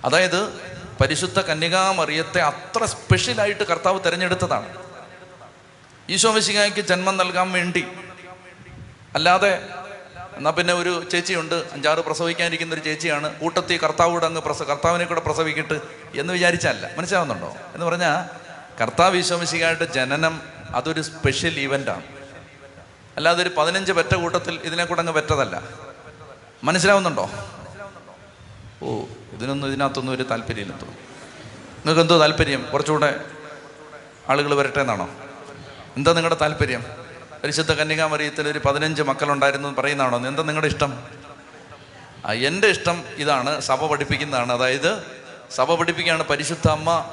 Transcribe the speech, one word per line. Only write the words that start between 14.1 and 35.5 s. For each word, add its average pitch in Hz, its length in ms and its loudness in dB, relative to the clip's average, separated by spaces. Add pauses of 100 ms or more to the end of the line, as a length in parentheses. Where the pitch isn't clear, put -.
കൂടെ 170 140 2
അങ്ങ് 160 160 0
പ്രസ-, 151 220 -2
കർത്താവിനെ 165 420 2
കൂടെ 170 140 -2
പ്രസവിക്കട്ട് 156 600 -2 (340)
എന്ന് 160 180 -2
വിചാരിച്ചല്ല. 170 640 2
മനസ്സിലാവുന്നുണ്ടോ? 151 580 -2 (180)
എന്ന് 170 120 -4
പറഞ്ഞാൽ 170 440 2 (520)
കർത്താവ് 175 360 4
ഈശോ 175 200 2
മിശിഹായുടെ 165 480 0
ജനനം 156 560 0 (340)
അതൊരു 156 260 -2
സ്പെഷ്യൽ 156 580 -2
ഇവൻ്റാണ്. 135 440 -2 (1120)
അല്ലാതെ 170 240 2
ഒരു 175 160 0
പതിനഞ്ച് 180 340 2
പെറ്റ 170 240 2
കൂട്ടത്തിൽ 170 480 -2
ഇതിനെ 170 220 -2
കൂടെ 170 140 0
അങ്ങ് 170 140 0
പെറ്റതല്ല. 143 480 4 (1000)
മനസ്സിലാവുന്നുണ്ടോ? 170 680 4 (1500)
ഓ, 123 200 -4 (300)
ഇതിനൊന്നും, 139 340 -4
ഇതിനകത്തൊന്നും 135 480 0
ഒരു 127 80 -2
താല്പര്യമില്ല 110 480 -4
തോന്നുന്നു. - 300 -14 (760)
നിങ്ങൾക്ക് 160 260 4
എന്തോ 165 180 8
താല്പര്യം? 147 540 4
കുറച്ചുകൂടെ 143 460 2 (1080)
ആളുകൾ 143 240 2
വരട്ടെ 139 280 2
എന്നാണോ? 98 280 -2 (880)